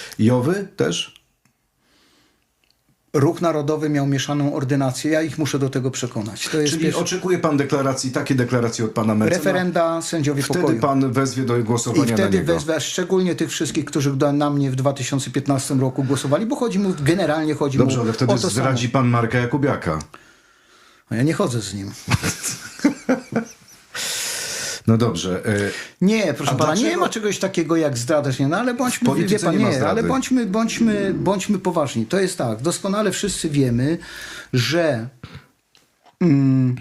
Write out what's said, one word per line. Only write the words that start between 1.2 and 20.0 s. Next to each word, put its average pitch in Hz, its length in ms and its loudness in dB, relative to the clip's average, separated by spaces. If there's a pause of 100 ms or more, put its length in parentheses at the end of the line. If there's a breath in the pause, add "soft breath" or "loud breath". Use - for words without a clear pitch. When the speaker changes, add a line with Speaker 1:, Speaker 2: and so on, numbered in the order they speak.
Speaker 2:
Ruch 156 280 2
Narodowy 156 480 0
miał 143 180 0
mieszaną 143 480 0
ordynację. 139 560 0
Ja 156 120 2
ich 151 160 -4
muszę 151 200 0
do 131 120 0
tego 131 200 -2
przekonać. 113 580 -6
To 156 120 0
jest 147 120 0
Speaker 1:
Czyli 160 120 0
Speaker 2:
pierwsze. 156 160 0
Speaker 1:
oczekuje 180 380 0
pan 165 180 2
deklaracji, 135 540 0
takie 139 240 0
deklaracje 120 500 2
od 107 60 -2
pana 110 240 0
Mencena? 110 240 4
Speaker 2:
Referenda, 170 640 0
sędziowie 143 400 -2
Speaker 1:
Wtedy 180 180 0
Speaker 2:
pokoju. 131 200 2
Speaker 1:
pan 135 320 2
wezwie 131 300 0
do 120 200 0
głosowania 120 420 0
Speaker 2:
I - 20 2
wtedy 110 160 2
Speaker 1:
na 92 60 2
niego. 95 260 2
Speaker 2:
wezwę 160 260 -2
szczególnie 185 540 0
tych 151 160 -2
wszystkich, 147 340 -4
którzy 139 320 0
do, 143 160 2
na 147 180 2
mnie 143 200 0
w 127 60 -2
dwa 135 160 0
tysiące 131 380 -4
piętnastym 135 500 0
roku 131 240 0
głosowali, 139 420 0
bo 269 100 -2
chodzi 196 220 -2
mu, 196 240 2
generalnie 156 520 2
chodzi 135 240 0
Speaker 1:
Dobrze, 135 180 4
Speaker 2:
mu 120 60 0
Speaker 1:
ale 113 100 0
wtedy 117 200 2
Speaker 2:
o - 60 4
to 170 120 0
Speaker 1:
zdradzi 127 360 0
Speaker 2:
samo. 117 60 -2
Speaker 1:
pan 131 160 4
Marka 120 300 2
Jakubiaka. 120 600 0 (1120 loud breath)